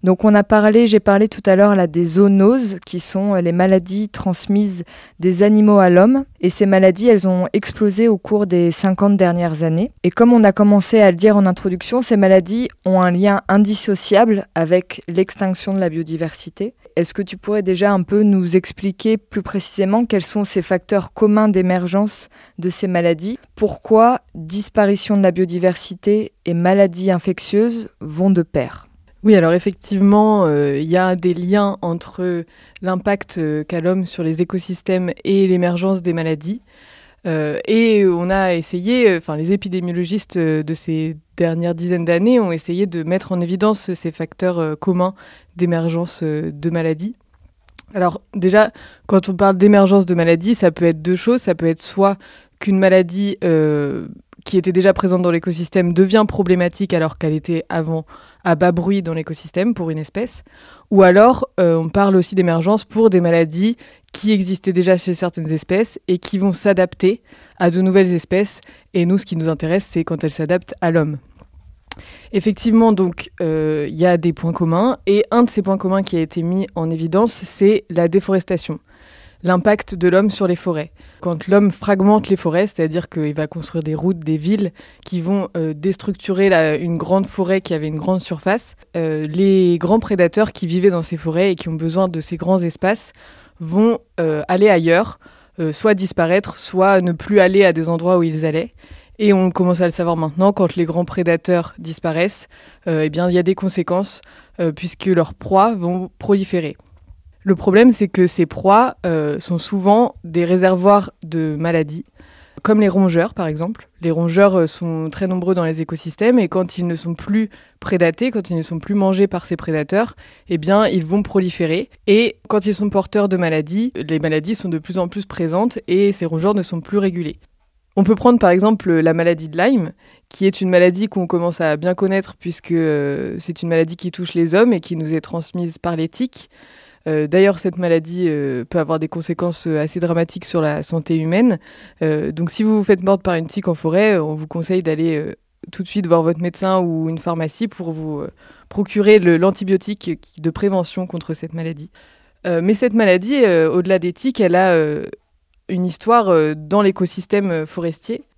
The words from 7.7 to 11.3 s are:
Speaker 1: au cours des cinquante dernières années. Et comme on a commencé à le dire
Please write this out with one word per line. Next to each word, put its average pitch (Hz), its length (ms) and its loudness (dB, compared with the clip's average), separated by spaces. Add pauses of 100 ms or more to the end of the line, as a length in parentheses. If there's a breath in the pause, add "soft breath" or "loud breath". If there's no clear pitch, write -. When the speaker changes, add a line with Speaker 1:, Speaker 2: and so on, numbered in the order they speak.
Speaker 1:
au 208 80 2
cours 208 280 -2
des 175 260 2
cinquante 202 440 2
dernières 170 480 0
années. 165 300 0 (100)
Et 180 60 4
comme 233 240 4
on 226 100 6
a 196 80 6
commencé 208 480 4
à 202 100 8
le 175 60 2
dire 208 220 4